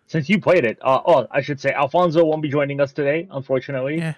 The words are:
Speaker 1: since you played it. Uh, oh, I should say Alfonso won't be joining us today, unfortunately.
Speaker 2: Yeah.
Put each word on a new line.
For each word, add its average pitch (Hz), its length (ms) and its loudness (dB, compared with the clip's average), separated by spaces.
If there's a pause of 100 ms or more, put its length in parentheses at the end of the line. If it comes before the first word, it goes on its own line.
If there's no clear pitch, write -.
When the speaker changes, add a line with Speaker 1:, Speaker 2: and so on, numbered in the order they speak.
Speaker 1:
since 156 220 -4
you 196 120 2
played 165 240 4
it. 107 160 -4
Uh, 131 240 2
oh, 147 240 4
I 143 120 -2
should 139 180 -6
say 139 120 -2
Alfonso 160 540 2
won't 156 160 0
be 151 80 -4
joining 143 320 -2
us 139 100 -2
today, 156 380 -2
unfortunately. 135 720 -4
Speaker 2:
Yeah. 160 180 -6